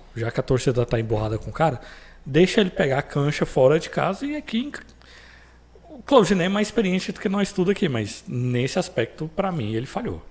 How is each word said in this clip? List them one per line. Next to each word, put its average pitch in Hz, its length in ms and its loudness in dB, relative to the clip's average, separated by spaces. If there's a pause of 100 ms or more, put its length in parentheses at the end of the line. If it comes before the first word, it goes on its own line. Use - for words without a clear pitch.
(120)
Já 117 160 -4
que - 100 -2
a 131 40 -2
torcida 123 420 0
tá 120 140 -2
emburrada 110 380 -2
com - 120 -8
o 107 40 -12
cara, 151 260 0 (460)
deixa 165 340 4
ele 190 100 2
pegar 139 300 0
a - 20 -2
cancha 147 440 -2
fora 147 340 4
de 160 100 -8
casa 185 360 -2
e 294 100 -4
aqui 294 240 -4
em 285 120 -4
ca-, - 120 -14 (1080)
o 269 140 -18
Claudinei 196 440 6
é - 20 0
mais 208 180 0
experiente 185 460 0
do - 80 -14
que - 80 -2
nós 196 240 0
tudo 185 180 2
aqui, 196 160 0
mas 113 400 -4
nesse 123 500 -2
aspecto, - 560 -4
pra 190 160 -2
mim, 120 240 -4
ele 113 120 -2
falhou. 165 460 -6